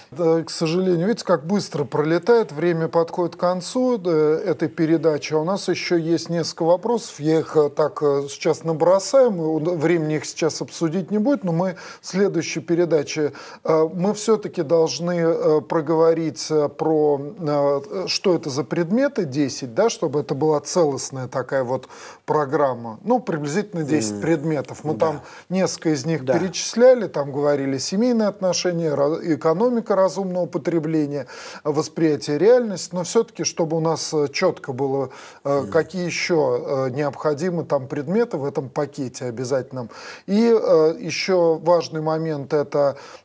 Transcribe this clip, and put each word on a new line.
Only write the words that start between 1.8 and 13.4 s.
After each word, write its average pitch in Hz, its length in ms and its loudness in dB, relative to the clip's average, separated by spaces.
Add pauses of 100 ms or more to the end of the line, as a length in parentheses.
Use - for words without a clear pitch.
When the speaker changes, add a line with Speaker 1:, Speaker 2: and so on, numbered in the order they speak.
Speaker 1:
пролетает, 170 680 2
время 165 360 0
подходит 170 480 0
к - 20 -18
концу, 208 640 0
э, 156 440 2
этой 156 220 0
передачи. 156 680 0
А 156 40 2
у 151 60 0
нас 190 240 -2
еще 180 300 0
есть 165 320 0
несколько 170 340 -2
вопросов, 180 560 0
я 156 200 2
их, - 140 -6
э, 147 140 6
так, 143 340 -2
э, 143 280 2
сейчас - 340 -2
набросаю, 190 680 4
мы, 165 160 -2 (100)
у-, 165 200 0
времени 156 400 2
их 135 80 -4
сейчас - 380 -2
обсудить 165 480 -4
не 208 80 0
будет, 254 260 2
но 170 80 -2
мы 180 220 0 (260)
в - 60 -18
следующей 170 540 0
передаче, 156 720 0 (320)